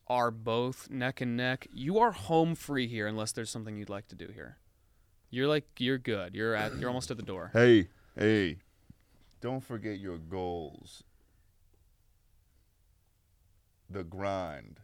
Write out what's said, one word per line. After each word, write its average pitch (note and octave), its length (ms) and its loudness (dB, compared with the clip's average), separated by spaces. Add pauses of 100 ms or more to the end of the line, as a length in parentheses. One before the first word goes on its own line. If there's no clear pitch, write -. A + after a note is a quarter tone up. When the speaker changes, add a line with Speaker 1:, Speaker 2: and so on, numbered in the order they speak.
Speaker 1:
are A#2+ 240 2
both A#2 580 -2
neck C3 320 -4
and A#2+ 160 -2
neck. B2+ 340 -2
You D#3 280 0
are A3+ 120 6
home E3 440 2
free C3 320 -2
here A2 200 -4
unless A2 240 -4
there's A2+ 180 -6
something G#2+ 280 -8
you'd G2+ 120 -10
like G2+ 200 -8
to F#2+ 60 -18
do E2+ 180 -12
here. C#2+ 240 -16 (720)
You're, B2+ 180 0
like, D3+ 180 2 (120)
you're B2+ 220 0
good. G2 340 -4
You're A2 220 0
at, G#2+ 220 -2
you're B2 120 -2
almost B2+ 220 -4
at A2+ 60 -8
the G#2 60 -10
door. F#2 300 -8
Speaker 2:
Hey, A2+ 360 10 (280)
hey. G2+ 400 4 (840)
Don't C3 220 -6
forget G#2+ 360 -8
your F#2+ 180 -8
goals. E2+ 840 -8 (2750)
The F#2 140 -6
grind E2+ 800 -8